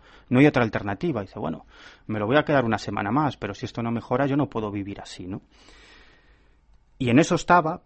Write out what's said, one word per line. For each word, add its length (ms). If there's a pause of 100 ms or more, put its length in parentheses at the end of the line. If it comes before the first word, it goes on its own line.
(280)
no 120
hay 60
otra 180
alternativa". 580
Y 40
dice, 120
"Bueno, 260 (440)
me 100
lo 80
voy 100
a 80
quedar 200
una 120
semana 360
más, 240
pero 180
si 120
esto 160
no 100
mejora, 340
yo 100
no 140
puedo 220
vivir 280
así", 280
¿no? 140 (1600)
Y 100
en 120
eso 160
estaba, 500